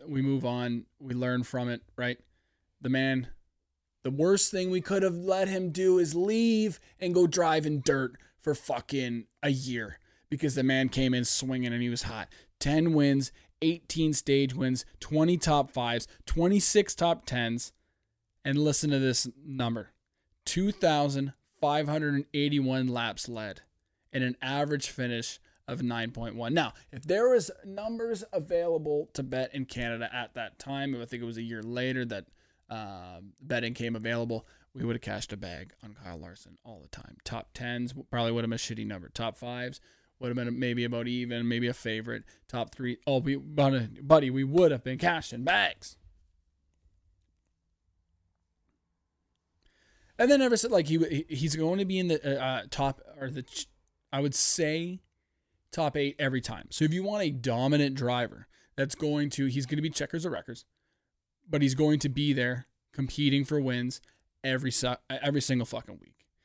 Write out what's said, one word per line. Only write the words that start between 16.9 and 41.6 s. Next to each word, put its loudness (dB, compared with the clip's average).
top 0
tens. -4
And 0
listen 2
to 2
this 2
number. -6
Two 0
thousand 2
five 2
hundred 0
and 0
eighty-one 2
laps -4
led -10
and 0
an -2
average -2
finish -6
of -8
nine -4
point -8
one. -4
Now, 0
if -14
there 2
was 4
numbers -6
available 0
to -6
bet -4
in -4
Canada -6
at -8
that -10
time, -6
I -10
think -10
it -6
was -8
a -6
year -8
later -4
that, -8
uh, -12
betting -4
came -6
available, -4
we -8
would 0
have -18
cashed -8
a -8
bag -12
on -20
Kyle -14
Larson -20
all -20
the -20
time. -20
Top -10
tens -6
probably 0
would 0
have -2
been -2
a -4
shitty -8
number. -10
Top -6
fives -10
would -4
have -
been -2
maybe 0
about -2
even, -2
maybe 2